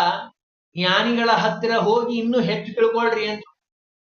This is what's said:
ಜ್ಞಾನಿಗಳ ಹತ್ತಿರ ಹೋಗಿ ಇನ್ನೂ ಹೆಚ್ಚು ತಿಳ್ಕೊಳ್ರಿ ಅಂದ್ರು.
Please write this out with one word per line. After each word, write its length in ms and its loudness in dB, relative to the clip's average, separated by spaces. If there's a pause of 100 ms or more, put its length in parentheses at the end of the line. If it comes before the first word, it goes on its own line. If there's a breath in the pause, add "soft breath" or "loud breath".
(760)
ಜ್ಞಾನಿಗಳ 600 2
ಹತ್ತಿರ 420 0
ಹೋಗಿ 380 0
ಇನ್ನೂ 240 0
ಹೆಚ್ಚು 340 -2
ತಿಳ್ಕೊಳ್ರಿ 540 0
ಅಂದ್ರು. 240 -10 (520)